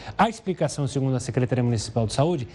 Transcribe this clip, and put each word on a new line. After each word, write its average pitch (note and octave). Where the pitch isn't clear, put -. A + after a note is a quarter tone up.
A G#3+
explicação, E3
segundo C3+
a -
Secretaria B2
Municipal A#2
de G#2
Saúde, D3